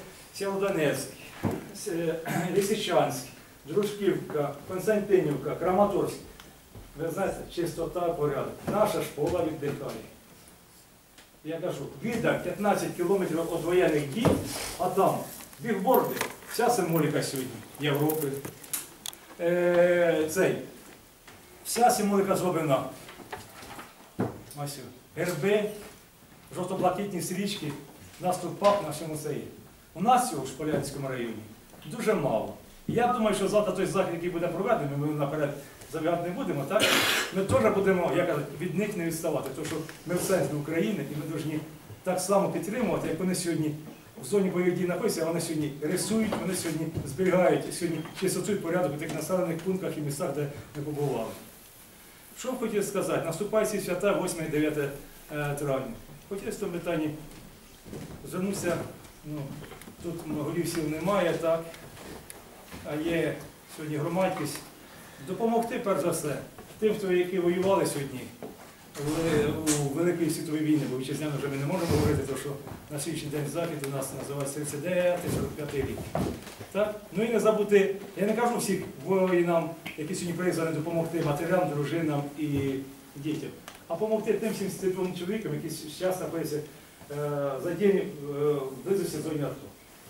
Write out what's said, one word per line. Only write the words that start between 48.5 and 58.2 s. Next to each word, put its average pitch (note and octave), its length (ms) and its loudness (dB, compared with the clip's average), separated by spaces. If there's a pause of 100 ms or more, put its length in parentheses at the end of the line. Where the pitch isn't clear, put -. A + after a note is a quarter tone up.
і G3 40 2
порядок E3+ 400 0
у - 20 -4
тих D3+ 180 -4
населених E3+ 420 0
пунктах D#3+ 400 -2
і D3+ 40 -4
містах, D3+ 340 -2
де D3 120 -2 (300)
ми D3 60 -4
побували. C#3 480 -2 (1080)
Що B3 120 -4
б - 80 -2
хотів G#3 240 2
сказати? E3 420 0
Наступає G#3 400 2
ці G3+ 140 0
свята, F#3 320 2
восьме E3+ 340 0
і D3+ 40 -6
дев'яте, D3 400 2 (420)
е, D3 280 -2
травня. C3+ 340 0 (360)
Хотів G3+ 200 -6
в G3+ 60 -4
тому F#3+ 160 -4
питанні E3 380 0 (1200)